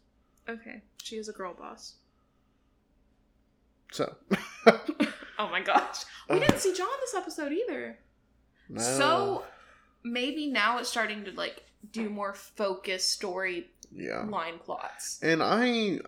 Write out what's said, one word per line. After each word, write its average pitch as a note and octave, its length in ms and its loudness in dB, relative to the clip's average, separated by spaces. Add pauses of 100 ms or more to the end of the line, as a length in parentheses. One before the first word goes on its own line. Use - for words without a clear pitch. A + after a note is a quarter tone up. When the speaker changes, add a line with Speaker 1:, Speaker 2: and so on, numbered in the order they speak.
(500)
Speaker 1:
Okay. A3 320 -12 (220)
She A3 140 -10
is G#3+ 120 -8
a G#3 40 -12
girl F#3 200 -8
boss. - 420 -16 (2000)
Speaker 2:
So. - 240 -2 (500)
<laughs> - 100 12 (640)
Speaker 1:
Oh G#3 100 -2
my F3 120 0
gosh. - 420 2 (260)
We E4 60 6
Speaker 2:
Uh. G4 40 6
Speaker 1:
didn't C#5 200 6
see F#4+ 120 4
Jon F4+ 160 -2 (140)
this A#4+ 140 -4
episode E4 360 -4
either. C#4+ 460 -4 (720)
Speaker 2:
No. G#3+ 100 -6
Speaker 1:
So, D4+ 640 4 (600)
maybe C4 420 -2
now A#3 320 4
it's A#3+ 100 -2
starting G#3 380 -2
to, F#3+ 60 -8
like, - 320 -6 (280)
do A3 200 -4
more G3+ 240 -4
focused F#3+ 760 -2
story F3+ 600 -2 (200)
Speaker 2:
Yeah. A1+ 340 -4
Speaker 1:
line E3+ 340 -4
plots. - 640 -8
Speaker 2:
And D#3+ 180 4
I, G#3+ 560 4 (100)